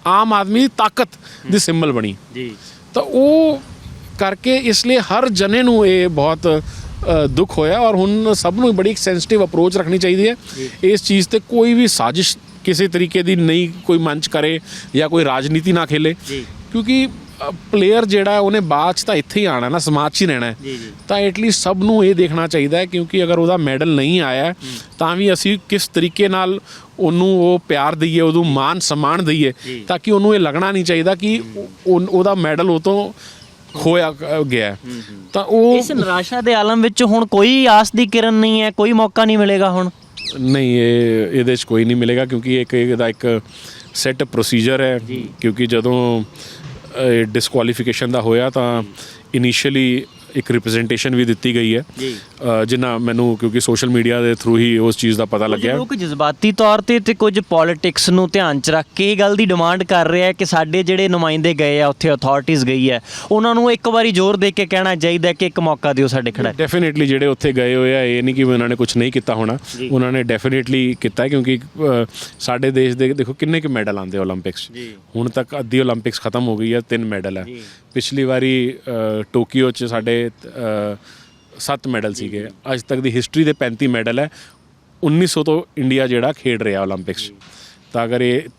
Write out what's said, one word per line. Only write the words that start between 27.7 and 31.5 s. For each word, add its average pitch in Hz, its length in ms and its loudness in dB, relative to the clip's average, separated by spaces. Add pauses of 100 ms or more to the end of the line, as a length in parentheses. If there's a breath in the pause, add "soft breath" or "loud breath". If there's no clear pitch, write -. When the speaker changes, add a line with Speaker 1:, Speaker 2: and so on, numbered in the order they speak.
Speaker 1:
ਦਈਏ, 160 260 0
ਉਹਨੂੰ 165 260 2
ਮਾਣ 143 320 0
ਸਨਮਾਨ 156 460 -2
ਦਈਏ, 151 280 2 (140)
Speaker 2:
ਜੀ। 123 220 -12
Speaker 1:
ਤਾਂ 180 140 -2
ਕਿ 214 80 -2
ਉਹਨੂੰ 208 240 4
ਇਹ 208 60 2
ਲੱਗਣਾ 170 320 -2
ਨਹੀਂ 190 120 -2
ਚਾਹੀਦਾ 170 300 2
ਕਿ 214 280 -2 (140)